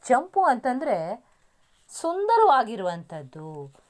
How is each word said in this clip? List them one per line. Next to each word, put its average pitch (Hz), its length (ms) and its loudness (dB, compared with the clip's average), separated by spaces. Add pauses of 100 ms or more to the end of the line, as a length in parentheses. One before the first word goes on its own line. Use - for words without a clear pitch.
ಚಂಪು 370 360 2
ಅಂತಂದ್ರೆ 247 800 -2 (640)
ಸುಂದರವಾಗಿರುವಂಥದ್ದು, 196 1900 0 (160)